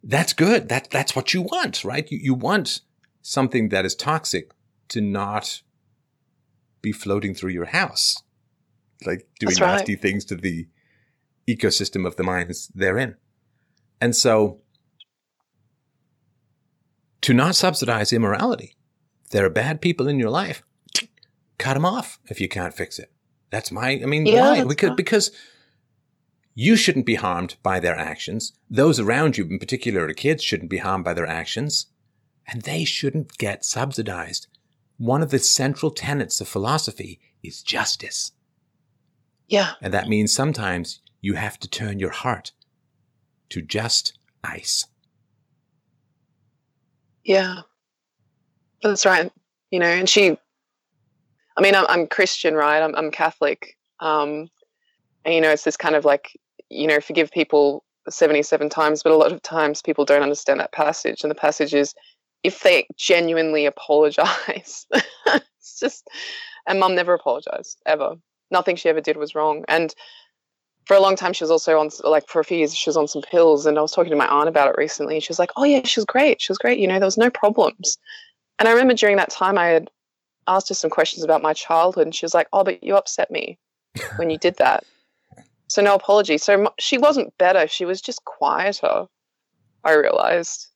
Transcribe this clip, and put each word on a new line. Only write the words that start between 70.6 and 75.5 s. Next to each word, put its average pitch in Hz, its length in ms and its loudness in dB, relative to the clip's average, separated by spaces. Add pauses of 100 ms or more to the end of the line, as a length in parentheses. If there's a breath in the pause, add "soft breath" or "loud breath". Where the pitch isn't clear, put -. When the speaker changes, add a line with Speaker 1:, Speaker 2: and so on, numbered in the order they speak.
Speaker 2:
for 196 100 6
a 196 40 10
long 190 160 6
time, 180 180 -4
she 170 100 -6
was 156 60 -2
also 160 280 4
on, 151 120 2 (120)
like, 156 260 4
for 165 120 0
a 147 40 0
few 175 140 -2
years, 151 160 2
she - 140 -2
was 151 80 0
on 151 100 2
some 147 160 -8
pills. 156 440 4
And 151 120 4
I 151 40 2
was 151 100 -2
talking 175 180 2
to 151 60 2
my 143 100 4
aunt 147 220 4
about 147 220 4
it - 80 -2
recently. 151 360 -4
And 156 80 -2
she - 80 -10
was 170 80 -6
like, 175 180 0